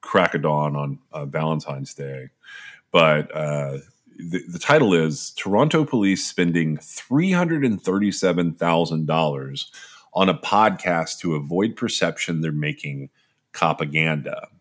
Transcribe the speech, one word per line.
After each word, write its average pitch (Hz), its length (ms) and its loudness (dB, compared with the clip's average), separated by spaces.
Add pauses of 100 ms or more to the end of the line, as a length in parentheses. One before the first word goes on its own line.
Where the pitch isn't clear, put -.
crack 90 340 2
of 76 80 -4
dawn 76 320 0
on, 71 240 -6 (120)
uh, 76 140 -10
Valentine's 76 720 -4
Day. 67 340 -12 (640)
But, 78 440 4
uh, 73 420 -4 (400)
the, 85 300 -8
the - 120 -10
title 139 340 6
is 80 380 2
Toronto 147 540 2
Police 98 420 2
Spending 82 500 0
Three 165 540 -2
hundred 165 340 2
and 107 160 0
thirty-seven 92 720 0
thousand 82 520 0
dollars 71 640 -2 (420)
on 95 160 2
a 85 80 0
Podcast 92 840 0
to 82 160 -2
Avoid 87 420 -2
Perception 85 640 -2
They're 80 100 -2
Making 73 580 -6 (440)
Copaganda. 78 920 -2 (140)